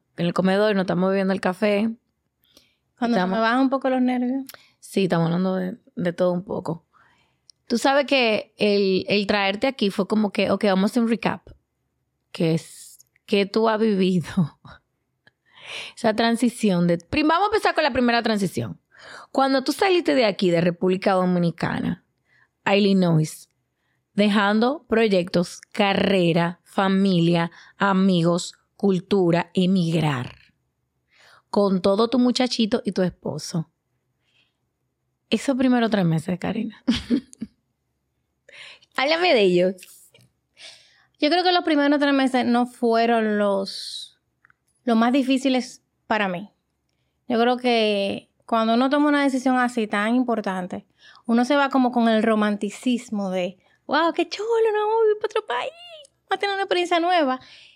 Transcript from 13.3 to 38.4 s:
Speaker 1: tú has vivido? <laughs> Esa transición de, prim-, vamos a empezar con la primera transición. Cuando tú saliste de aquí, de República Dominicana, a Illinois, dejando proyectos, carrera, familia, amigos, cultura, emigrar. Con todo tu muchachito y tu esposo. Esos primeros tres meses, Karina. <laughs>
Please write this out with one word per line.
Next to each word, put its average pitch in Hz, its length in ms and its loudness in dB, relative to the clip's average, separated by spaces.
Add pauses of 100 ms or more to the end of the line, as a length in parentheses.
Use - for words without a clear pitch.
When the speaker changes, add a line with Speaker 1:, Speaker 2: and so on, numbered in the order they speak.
Speaker 1:
tú 220 220 0
has 220 100 0
vivido? 190 840 0
<laughs> - 1300 -20
Esa 220 160 0
transición 220 760 0
de, 170 100 2
prim-, 302 300 -2
vamos 359 220 2
a 427 60 -2
empezar 381 200 0
con 320 80 0
la 285 80 2
primera 233 320 0
transición. 202 560 -4 (540)
Cuando 269 320 2
tú 294 80 -2
saliste 349 420 0
de 254 80 2
aquí, 190 260 0
de 165 120 2
República 185 500 0
Dominicana, 180 920 -2 (580)
a 202 140 2
Illinois, 185 720 2 (640)
dejando 208 760 2
proyectos, 190 720 0 (140)
carrera, 175 880 0
familia, 180 880 0 (260)
amigos, 185 760 0 (240)
cultura, 180 760 0
emigrar. 165 800 0 (1120)
Con 196 320 0
todo 208 280 2
tu 262 80 -2
muchachito 247 680 0
y 185 80 -4
tu 196 80 -2
esposo. 165 680 -6 (1600)
Esos 240 280 -2
primeros 247 340 2
tres 196 140 2
meses, 165 340 -2
Karina. 208 480 -6
<laughs> - 400 -2 (1700)